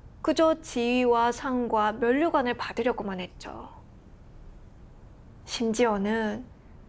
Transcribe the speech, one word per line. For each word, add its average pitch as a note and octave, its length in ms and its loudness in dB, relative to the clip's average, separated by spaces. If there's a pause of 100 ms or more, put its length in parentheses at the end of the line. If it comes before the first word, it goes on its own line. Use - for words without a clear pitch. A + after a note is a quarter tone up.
(220)
그저 D#4+ 380 4
지위와 A#3+ 720 2
상과 A#3 600 0
면류관을 B3+ 640 2
받으려고만 A3 680 -4
했죠. - 480 -12 (1800)
심지어는 A3 1000 0 (440)